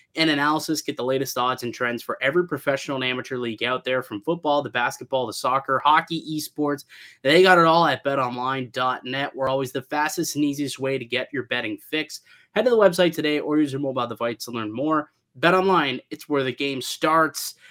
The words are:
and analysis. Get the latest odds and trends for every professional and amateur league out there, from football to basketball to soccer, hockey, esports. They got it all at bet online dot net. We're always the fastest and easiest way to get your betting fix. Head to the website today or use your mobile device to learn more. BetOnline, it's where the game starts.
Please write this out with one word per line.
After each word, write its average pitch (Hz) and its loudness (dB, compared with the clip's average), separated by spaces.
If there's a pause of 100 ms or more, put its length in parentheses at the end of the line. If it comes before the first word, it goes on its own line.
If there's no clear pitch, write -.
(160)
and 160 2
analysis. 147 0
Get 135 -6
the 120 -6
latest 131 -2
odds 123 -2
and 117 -6
trends 120 -4
for - -8
every 165 2
professional 139 -4
and 131 -4
amateur 127 -4
league 117 -4
out 123 -2
there, 127 -2
from 104 -10
football 151 0
to 127 -6
basketball 123 -2
to 107 -8
soccer, 135 -2
hockey, 160 2
esports. 147 -4 (380)
They 156 6
got 185 8
it 165 6
all 165 6
at 131 0
bet 139 0
online 127 -4
dot 127 -2
net. 135 -6
We're 135 -2
always 135 -2
the 135 -4
fastest 151 -4
and 147 0
easiest 143 -4
way 135 -2
to 123 -8
get 120 -4
your 127 -4
betting 117 -4
fix. - -6 (320)
Head 220 2
to 254 6
the 233 4
website 180 6
today 151 0
or 151 0
use 147 2
your 135 -4
mobile 131 -2
device 117 -6
to 120 -12
learn 110 -4
more. 147 -2 (280)
BetOnline, 175 2 (120)
it's - -16
where 143 0
the 131 -2
game 135 -4
starts. 156 0 (160)